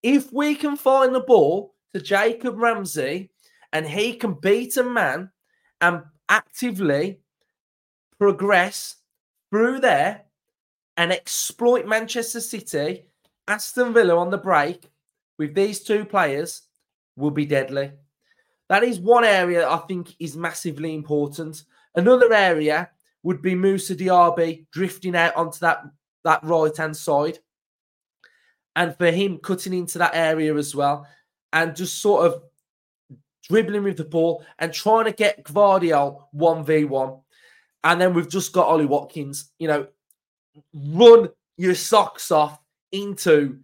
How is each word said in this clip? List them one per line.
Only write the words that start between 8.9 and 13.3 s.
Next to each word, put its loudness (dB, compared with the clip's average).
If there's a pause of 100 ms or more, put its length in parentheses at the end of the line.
through 0
there 0 (760)
and 0
exploit -2
Manchester -6
City, -8 (420)